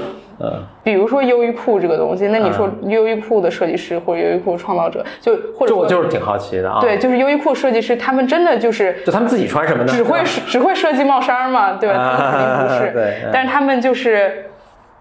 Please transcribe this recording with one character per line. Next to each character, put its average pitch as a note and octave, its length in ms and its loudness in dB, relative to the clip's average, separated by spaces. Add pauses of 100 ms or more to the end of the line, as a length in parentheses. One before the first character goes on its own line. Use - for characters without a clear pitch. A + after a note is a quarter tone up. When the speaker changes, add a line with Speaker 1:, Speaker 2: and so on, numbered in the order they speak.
(400)
Speaker 1:
嗯。 - 120 -6 (320)
Speaker 2:
比 A3 80 0
如 G#3 160 2
说 C4+ 160 0
优 B3 180 2
衣 A#3 100 0
库 A#3 280 0
这 F3+ 80 0
个 E3 80 0
东 D#3+ 220 0
西， G3 100 0
那 G#3+ 120 2
你 G#3 120 0
说 G3+ 160 0 (140)
Speaker 1:
嗯。 F#3+ 80 -6
Speaker 2:
优 A3 180 2
衣 A3+ 80 -2
库 G#3+ 240 0
的 B3 100 2
设 - 160 -2
计 E3+ 120 -2
师 F3 200 -6
或 E3+ 160 -4
者 E3+ 80 -4
优 E3+ 140 0
衣 F3+ 40 -2
库 F3 180 -2
创 F3+ 180 -6
造 E3 140 0
者， - 160 -6 (160)
就， A#3+ 100 0 (260)
或 C4+ 80 0
者 - 20 2
说 - 0 -
Speaker 1:
这 G#3 100 4
我 F3 100 2
就 F3+ 140 4
是 D3 80 0
挺 A2 100 -2
好 G2+ 180 -2
奇 F#2+ 220 -6
的 F#2 100 0
啊。 G#2+ 120 0
Speaker 2:
对， G#3 160 2
就 B3+ 100 0
是 B3 120 2
优 C4+ 100 2
衣 D4 80 2
库 D4 180 0
设 C#4+ 160 0
计 A3+ 100 0
师， A#3 140 -2
他 - 160 -2
们 C4 160 2
真 D#4+ 160 2
的 D#4 140 4
就 A3+ 120 0
是 G3+ 360 0
Speaker 1:
就 F3 80 2
他 G3 80 2
们 A#3 80 0
自 B3 80 2
己 F#3 100 0
穿 D3 180 0
什 D#3+ 80 0
么 A#2+ 120 0
呢？ C3 80 0
Speaker 2:
只 A#3+ 100 2
会， E4 160 0
Speaker 1:
对 D#4+ 40 0
吧？ E4 60 -2 (180)
Speaker 2:
只 B3 120 0
会 F#4 160 2
设 E4 160 0
计 C4+ 140 2
帽 C4+ 160 2
衫 C4 280 0
吗？ G3+ 300 2
对 G#3 100 0
吧？ G3 60 2
Speaker 1:
啊。 B2+ 220 2
Speaker 2:
他 D3 60 2
们 C3+ 80 0
肯 C3 360 2
定 - 0 -
不 B2 180 0
是。 - 60 -2
Speaker 1:
<laughs> - 0 -
对， A#2+ 120 0 (200)
嗯。 - 80 -6
Speaker 2:
但 C4 140 0
是 B3+ 40 -2
他 C#4 120 0
们 C4+ 180 2
就 B3+ 140 2
是 A3 560 0 (520)